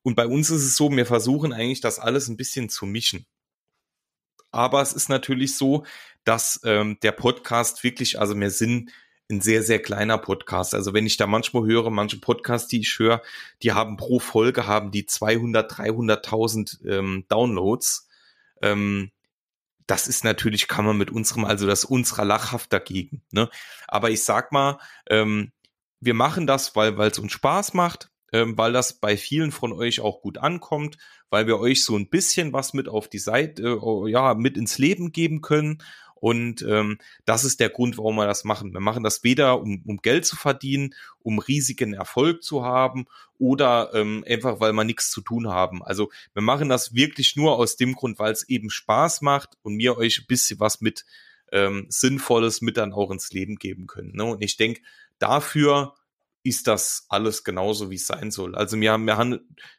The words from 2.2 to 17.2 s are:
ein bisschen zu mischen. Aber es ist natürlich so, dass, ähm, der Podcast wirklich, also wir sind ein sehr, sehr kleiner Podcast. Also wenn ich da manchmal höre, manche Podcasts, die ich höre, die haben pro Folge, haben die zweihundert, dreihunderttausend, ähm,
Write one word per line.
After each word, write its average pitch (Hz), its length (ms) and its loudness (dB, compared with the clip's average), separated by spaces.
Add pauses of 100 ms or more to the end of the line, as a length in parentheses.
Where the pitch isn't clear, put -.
ein 113 80 -8
bisschen 123 320 -6
zu - 180 -8
mischen. 98 400 -4 (1200)
Aber 127 320 2
es 135 100 -2
ist - 160 -4
natürlich 135 480 0
so, 139 280 2 (400)
dass, - 400 0
ähm, 107 380 2
der 107 100 2
Podcast - 720 -2
wirklich, 123 340 -2
also 104 200 0
wir 101 120 0
sind 120 400 -2 (400)
ein 104 100 -2
sehr, 110 220 4
sehr 107 180 2
kleiner 107 380 0
Podcast. 95 560 -4
Also 98 180 -2
wenn 107 140 2
ich 107 100 0
da 101 120 2
manchmal 113 360 0
höre, 113 260 4
manche 104 280 -2
Podcasts, 117 480 -2
die 120 140 -2
ich - 180 -4
höre, 113 240 4 (400)
die 113 100 2
haben 104 240 0
pro 123 220 0
Folge, 117 480 2
haben 104 240 0
die 101 160 -4
zweihundert, 113 720 0
dreihunderttausend, 110 1080 -2
ähm, 95 440 -4